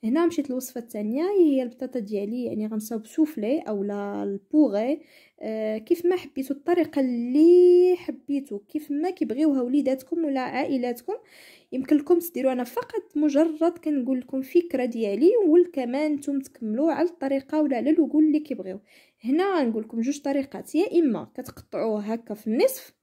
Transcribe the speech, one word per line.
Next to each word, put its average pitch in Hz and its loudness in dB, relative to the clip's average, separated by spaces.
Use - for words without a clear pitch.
هنا 294 2
مشيت 311 -2
للوصفه 254 -8
الثانيه، 226 -6
هي 285 4
البطاطا 254 -8
ديالي، 208 -6
يعني 220 -4
غنصاوب 220 -8
سوفلي 294 -2
اولا 202 -6
البوغي، 220 0
آه، 220 -6
كيف 339 0
ما 359 2
حبيتوا، 277 -6
الطريقه 330 0
اللي 339 6
حبيتوا، 277 -6
كيف 302 -8
ما 302 -2
كيبغيوها 277 0
وليداتكم 262 -2
ولا 277 -2
عائلاتكم 247 -4
يمكن 262 0
لكم 311 2
تديروا. 262 -2
انا 247 -2
فقط - -8
مجرد 311 2
كنقول 262 -2
لكم 262 -6
فكره 339 0
ديالي، 226 2
والكمان 302 2
نتوما 277 -4
تكملوا 262 -2
على 339 0
الطريقه 277 -2
ولا 269 0
على 233 0
الوقول 311 4
اللي 302 2
كيبغيو. 196 -10
هنا 339 0
غنقول 226 0
لكم 226 -8
جوج 277 -2
طريقات، 277 -6
يا 349 2
اما 220 0
كتقطعوه - -6
هكا 220 -8
في 208 -12
النصف 339 -2